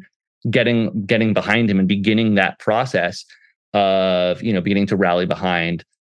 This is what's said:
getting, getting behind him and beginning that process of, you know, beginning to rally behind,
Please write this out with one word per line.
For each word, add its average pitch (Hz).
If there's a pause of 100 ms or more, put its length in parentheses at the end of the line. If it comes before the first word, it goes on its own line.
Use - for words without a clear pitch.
(500)
getting, 113
getting 110
behind 107
him 95
and 95
beginning 104
that 95
process 107 (480)
of, 95
you 113
know, 95
beginning 101
to 107
rally 90
behind, 85 (320)